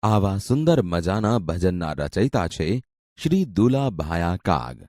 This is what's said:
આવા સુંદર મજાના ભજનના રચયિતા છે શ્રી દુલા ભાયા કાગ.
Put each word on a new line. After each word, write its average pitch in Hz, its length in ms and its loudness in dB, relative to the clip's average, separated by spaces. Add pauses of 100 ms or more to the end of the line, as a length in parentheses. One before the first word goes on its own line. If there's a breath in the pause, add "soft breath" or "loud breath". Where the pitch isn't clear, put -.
આવા 101 360 2
સુંદર 151 440 2
મજાના 92 560 0
ભજનના 85 540 -2
રચયિતા 85 560 -2
છે 95 340 -4 (400)
શ્રી 185 220 2
દુલા 123 460 2
ભાયા 85 460 -2
કાગ. 62 520 -4